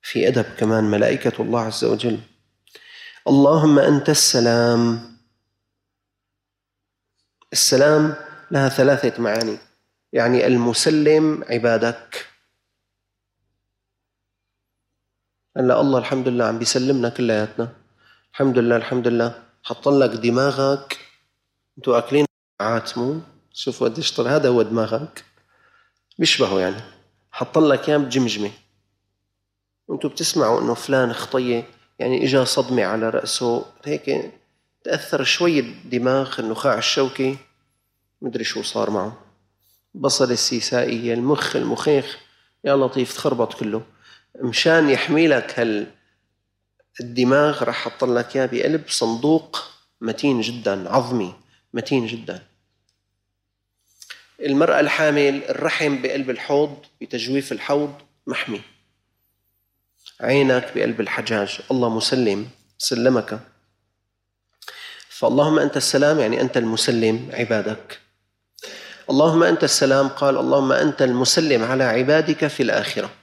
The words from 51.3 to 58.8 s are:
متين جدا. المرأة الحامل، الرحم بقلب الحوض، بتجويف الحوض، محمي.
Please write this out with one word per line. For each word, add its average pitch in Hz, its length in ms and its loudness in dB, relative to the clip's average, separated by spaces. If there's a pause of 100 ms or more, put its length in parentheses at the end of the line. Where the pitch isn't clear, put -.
متين 117 320 -2
جدا. 110 380 -10 (2000)
المرأة 143 400 2
الحامل، 147 640 2
الرحم 147 580 -2
بقلب 131 280 -4
الحوض، 143 460 -2 (260)
بتجويف 127 500 -6
الحوض، 143 420 -2 (340)
محمي. 117 340 -8 (1600)